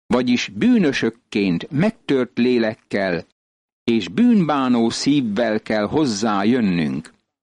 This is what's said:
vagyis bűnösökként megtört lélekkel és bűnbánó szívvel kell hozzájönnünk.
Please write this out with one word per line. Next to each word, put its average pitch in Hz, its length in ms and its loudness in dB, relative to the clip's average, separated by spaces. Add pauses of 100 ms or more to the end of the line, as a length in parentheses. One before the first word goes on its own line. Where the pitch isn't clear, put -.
vagyis 123 420 0
bűnösökként 113 1200 0
megtört 139 640 -2
lélekkel 110 880 -2 (580)
és 113 240 0
bűnbánó 143 840 2
szívvel 117 720 0
kell 107 260 -2
hozzájönnünk. 101 1300 -2 (280)